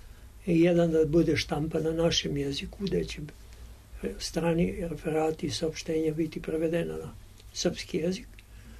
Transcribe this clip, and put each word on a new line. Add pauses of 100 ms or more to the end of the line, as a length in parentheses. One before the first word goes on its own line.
(460)
i
jedan
da
bude
štampan
na
našem
jeziku,
gde
će (1000)
strani
referati
i
saopštenja
biti
prevedena
na (380)
srpski
jezik. (540)